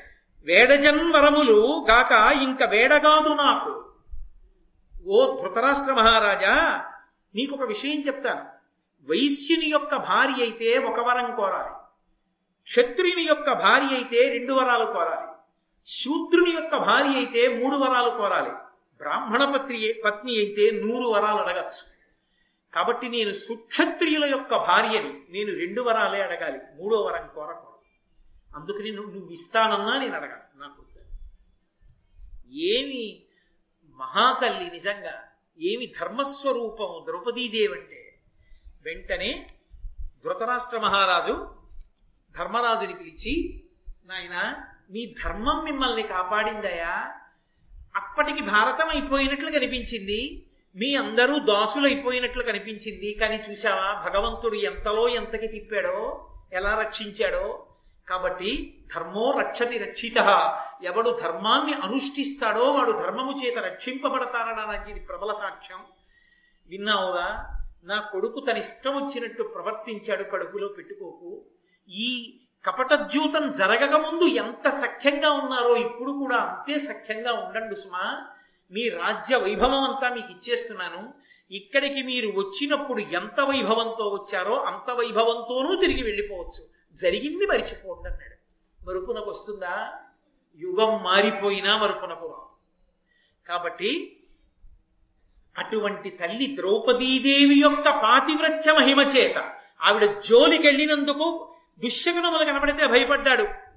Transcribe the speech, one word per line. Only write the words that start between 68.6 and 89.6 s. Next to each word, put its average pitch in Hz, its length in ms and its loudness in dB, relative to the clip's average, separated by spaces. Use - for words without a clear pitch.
వచ్చినట్టు 240 480 -6
ప్రవర్తించాడు, 208 800 -6
కడుపులో 196 460 -6
పెట్టుకోకు. 180 760 -16
ఈ 233 520 -8
కపటద్యూతం 285 840 0
జరగకముందు 302 760 2
ఎంత 240 440 0
సఖ్యంగా 294 640 0
ఉన్నారో, 254 460 2
ఇప్పుడు 240 360 -4
కూడా 262 240 -2
అంతే 277 420 -4
సఖ్యంగా 233 540 -6
ఉండండి 208 440 -8
సుమా. 196 500 -8
మీ 226 180 -2
రాజ్య 196 480 -2
వైభవం 233 480 2
అంతా 254 300 -2
మీకు 226 180 -10
ఇచ్చేస్తున్నాను. 208 800 -8
ఇక్కడికి 269 520 -2
మీరు 247 260 -4
వచ్చినప్పుడు 247 720 -2
ఎంత 185 400 -4
వైభవంతో 226 640 0
వచ్చారో, 202 560 -4
అంత 185 300 -6
వైభవంతోనూ 233 920 0
తిరిగి 262 220 2
వెళ్ళిపోవచ్చు." 208 720 -8
జరిగింది 269 500 -2
మరిచిపోండి - 640 -4
అన్నాడు. - 280 -12
మరుపునకు 208 420 -6
వస్తుందా? 196 640 -8